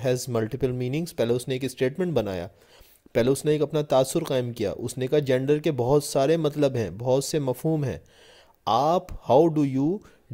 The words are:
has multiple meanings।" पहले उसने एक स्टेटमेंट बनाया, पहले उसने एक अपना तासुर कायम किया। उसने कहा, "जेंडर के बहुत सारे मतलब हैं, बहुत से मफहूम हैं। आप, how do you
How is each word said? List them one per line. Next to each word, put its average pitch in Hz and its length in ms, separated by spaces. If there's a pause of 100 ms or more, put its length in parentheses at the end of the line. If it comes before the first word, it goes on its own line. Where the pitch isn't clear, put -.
has 127 260
multiple 120 440
meanings।" 131 380
पहले 120 220
उसने 127 220
एक 131 100
स्टेटमेंट 143 480
बनाया, 98 360 (640)
पहले 120 160
उसने 151 240
एक 151 80
अपना 151 200
तासुर 147 420
कायम 127 280
किया। 104 200
उसने 127 360
कहा, 151 120
"जेंडर 135 380
के 156 120
बहुत 135 340
सारे 143 320
मतलब 143 400
हैं, 98 220
बहुत 131 260
से 160 160
मफहूम 143 440
हैं। 87 160 (680)
आप, 156 400 (240)
how 131 100 (100)
do 151 180
you 135 200 (460)